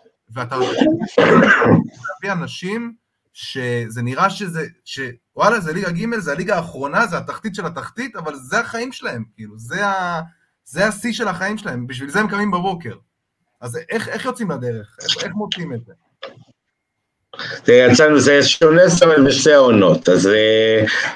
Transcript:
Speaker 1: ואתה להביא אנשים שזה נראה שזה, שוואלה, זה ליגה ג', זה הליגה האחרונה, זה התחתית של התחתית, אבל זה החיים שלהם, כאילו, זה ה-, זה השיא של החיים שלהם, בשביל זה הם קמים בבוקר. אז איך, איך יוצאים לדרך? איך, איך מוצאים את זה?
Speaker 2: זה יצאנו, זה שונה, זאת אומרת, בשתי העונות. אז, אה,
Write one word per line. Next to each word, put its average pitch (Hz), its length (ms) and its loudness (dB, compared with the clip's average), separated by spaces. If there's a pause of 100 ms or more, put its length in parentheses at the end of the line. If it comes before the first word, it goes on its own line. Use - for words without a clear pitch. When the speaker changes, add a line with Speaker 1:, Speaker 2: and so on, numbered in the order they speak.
(340)
Speaker 1:
ואתה 123 220 -8 (600)
להביא - 1120 2
אנשים 190 640 -6 (400)
שזה 120 680 -8
נראה 131 280 -2
שזה, 185 360 -8 (200)
שוואלה, 139 760 -4
זה 160 140 -6
ליגה 185 180 -4
ג', 220 280 -6
זה 170 120 -6
הליגה 185 240 -4
האחרונה, 165 520 -4
זה 170 100 -8
התחתית - 380 -10
של 185 100 -8
התחתית, 170 500 -10
אבל 156 200 -10
זה 135 240 -6
החיים 240 320 -8
שלהם, 139 320 -10 (120)
כאילו, 107 220 -18
זה 160 300 -6
ה-, 180 340 -4 (440)
זה 180 220 -2
השיא 220 260 -6
של 233 140 -6
החיים 190 300 -6
שלהם, 123 300 -8
בשביל 135 220 -10
זה 190 100 -2
הם 214 80 0
קמים 202 240 -2
בבוקר. 175 440 -6 (680)
אז 120 180 -10 (100)
איך, 220 200 -6
איך 226 160 -8
יוצאים 233 260 -6
לדרך? 120 520 -8
איך, - 200 -6
איך 180 100 -10
מוצאים 185 400 -8
את 117 120 -8
זה? - 80 -20 (1700)
Speaker 2:
זה 120 80 8
יצאנו, 127 460 8
זה 143 240 4
שונה, 165 440 6
זאת 175 160 4
אומרת, 151 220 6
בשתי 139 280 4
העונות. 101 560 6
אז, 92 180 4
אה, 110 580 4 (300)